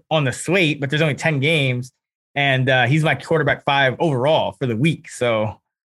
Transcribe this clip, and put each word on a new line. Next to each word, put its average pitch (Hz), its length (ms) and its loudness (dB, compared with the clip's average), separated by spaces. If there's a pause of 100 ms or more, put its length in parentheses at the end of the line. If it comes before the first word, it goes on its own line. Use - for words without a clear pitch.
on 156 140 0
the 127 100 0
slate, 156 460 0
but 139 100 -4
there's 151 140 0
only 151 100 0
ten 156 260 -2
games, 131 520 -2 (420)
and, 135 340 0
uh, 127 200 4
he's 151 160 2
my 156 100 2
quarterback 139 520 -2
five 139 340 2
overall 135 540 0
for - 120 -8
the 120 100 -2
week. 139 360 -2
So, 110 500 -2 (340)